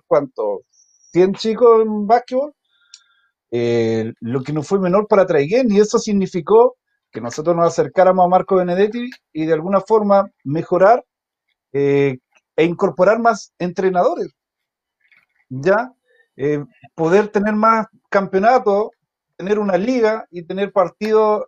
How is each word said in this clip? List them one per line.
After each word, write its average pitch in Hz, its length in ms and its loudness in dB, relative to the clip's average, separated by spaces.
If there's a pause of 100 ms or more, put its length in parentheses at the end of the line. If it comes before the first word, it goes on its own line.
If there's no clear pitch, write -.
¿cuánto? 127 540 -2 (500)
¿Cien 185 220 2
chicos 220 480 2
en 214 260 -4
básquetbol? 254 460 -2 (1000)
Eh, 117 680 -2
lo 120 220 -6
que 147 100 -8
no 151 100 -4
fue 196 160 -4
menor 190 300 0
para 196 160 4
Traiguén, 180 440 0
y 202 120 4
eso 214 180 0
significó 202 760 0 (340)
que - 80 -12
nosotros 151 340 -4
nos 170 140 2
acercáramos 180 560 2
a 180 60 2
Marco 185 260 0
Benedetti 214 540 -2 (240)
y 156 120 -6
de 160 60 -2
alguna 180 300 -2
forma 202 500 0 (140)
mejorar, 180 580 2 (680)
eh, 139 440 0 (380)
e 156 80 2
incorporar 180 560 0
más 220 400 -2
entrenadores, 185 760 -2 (1160)
¿ya? 196 420 -2 (460)
Eh, 147 260 -4 (320)
poder 175 320 2
tener 208 260 -2
más 220 340 0 (220)
campeonatos, 202 840 0 (440)
tener 202 240 -4
una 202 180 -2
liga 220 540 -2
y 175 120 -14
tener 185 280 -8
partidos, 214 760 0